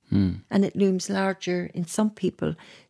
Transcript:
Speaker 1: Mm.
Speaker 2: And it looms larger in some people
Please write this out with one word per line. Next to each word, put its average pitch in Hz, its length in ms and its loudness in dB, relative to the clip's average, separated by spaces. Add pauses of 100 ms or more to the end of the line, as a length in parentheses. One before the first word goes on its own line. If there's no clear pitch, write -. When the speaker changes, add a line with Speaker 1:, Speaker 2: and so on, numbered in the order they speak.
(100)
Speaker 1:
Mm. 98 380 2
Speaker 2:
And 196 160 2
it - 100 -2
looms 190 360 2
larger 185 640 -2
in 175 120 -4
some 214 240 0
people 165 440 -2 (360)